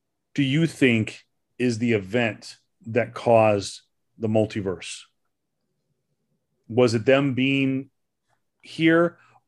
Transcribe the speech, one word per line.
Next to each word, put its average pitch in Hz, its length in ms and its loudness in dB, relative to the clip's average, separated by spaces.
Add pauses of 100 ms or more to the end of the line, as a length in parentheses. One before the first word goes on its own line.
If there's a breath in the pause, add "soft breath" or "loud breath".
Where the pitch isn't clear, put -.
(340)
do 147 80 -2
you 147 240 0
think 117 560 0 (360)
is 123 200 -2
the 117 140 0
event 104 640 -4 (300)
that 117 280 -4
caused 110 640 2 (380)
the 110 100 -6
multiverse? 107 720 -4 (1700)
Was 117 260 2
it 113 100 -2
them 135 300 2
being 135 560 -2 (720)
here, 165 560 0 (300 soft breath)